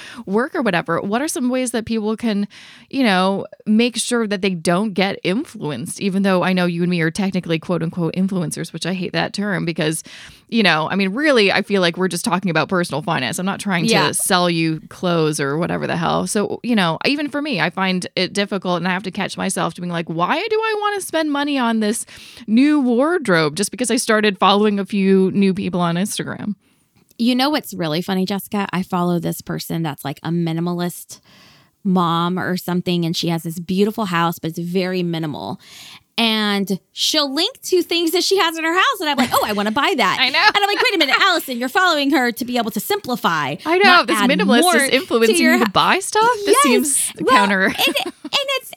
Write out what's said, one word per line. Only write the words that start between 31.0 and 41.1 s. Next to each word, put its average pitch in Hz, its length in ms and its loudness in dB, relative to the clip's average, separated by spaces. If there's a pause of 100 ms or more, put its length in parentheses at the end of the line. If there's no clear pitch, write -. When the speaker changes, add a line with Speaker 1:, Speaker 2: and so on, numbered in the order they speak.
Speaker 2:
mom 175 560 0
or 147 160 -2
something, 175 500 -2
and 165 120 -2
she 165 120 -2
has 165 140 -2
this 165 160 -8
beautiful 208 460 0
house, 170 340 0
but 165 120 -6
it's 170 80 -8
very 180 440 -2
minimal. 151 560 -6 (580)
And 208 600 0 (140)
she'll 285 400 -2
link 381 300 -4
to 359 200 2
things 339 280 -2
that 349 120 2
she 392 140 0
has 330 200 0
in 320 60 -6
her 330 100 0
house, 440 280 2
and 302 80 -2
I'm 277 80 0
like, 240 160 0
"Oh, 539 120 4
I 226 60 -2
wanna 208 200 0
buy 294 260 0
that." 196 200 2
Speaker 1:
<laughs> 247 40 2
I 262 80 2
know. 311 100 0
Speaker 2:
And 403 240 4
I'm 392 100 2
like, - 80 0
"Wait 480 140 2
a - 20 0
minute, 277 220 2